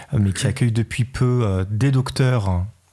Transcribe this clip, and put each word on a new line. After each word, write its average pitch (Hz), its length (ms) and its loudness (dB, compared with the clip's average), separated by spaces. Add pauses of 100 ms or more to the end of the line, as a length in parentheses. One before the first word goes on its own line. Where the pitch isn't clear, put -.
(140)
euh, 135 60 0
mais 98 140 2
qui - 140 -2
accueille 113 260 0
depuis 110 320 -2
peu, 123 380 0
euh, 95 260 0
des 110 220 0
docteurs, 127 720 0 (280)